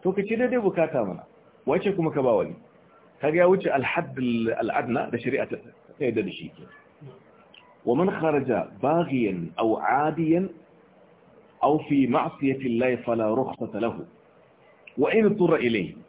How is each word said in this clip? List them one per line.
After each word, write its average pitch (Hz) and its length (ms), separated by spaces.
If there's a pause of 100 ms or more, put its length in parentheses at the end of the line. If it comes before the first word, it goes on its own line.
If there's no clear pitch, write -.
to 185 100
ka 202 80
ce 214 160
daidai 247 240
bukata 160 440
mana. 90 200 (400)
Wace 180 300
kuma 160 160
ka 147 100
ba 123 140
wani? 82 200 (640)
Kaga 151 160
ya 180 100
wuce 185 240
al-hadd 135 460 (420)
al-adna 120 500
da 120 80
shari'a 123 320
ta, 123 80
ta - 480
yarda 113 180
da 92 80
shi 80 180
ke. 69 180 (1160)
ومن 151 260
خرج 147 380 (320)
باغيا 127 760
أو 110 180
عاديا 156 720 (1120)
أو 143 220
في 139 220
معصية 135 580
الله 123 300 (100)
فلا 113 280
رخصة 117 460
له. 113 140 (1040)
وإن 196 280
اضطر 175 300
إليه. 113 380 (160)